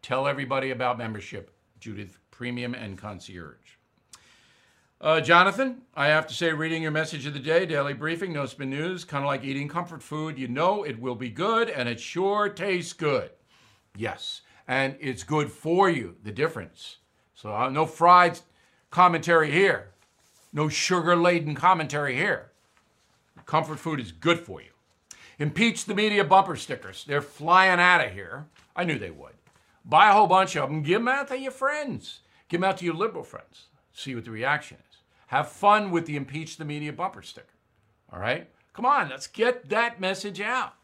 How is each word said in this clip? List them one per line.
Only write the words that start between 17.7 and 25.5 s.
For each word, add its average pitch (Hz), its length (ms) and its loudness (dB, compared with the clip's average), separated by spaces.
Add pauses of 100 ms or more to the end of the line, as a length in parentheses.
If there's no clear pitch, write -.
fried 175 520 6 (520)
commentary 170 580 4
here. 165 380 2 (680)
No 151 160 0
sugar-laden 170 840 2
commentary 147 600 2
here. 165 360 -4 (920)
Comfort 156 340 -2
food 156 200 -6
is 101 120 -10
good 165 280 0
for 85 220 -16
you. - 100 -20 (680)
Impeach 160 460 0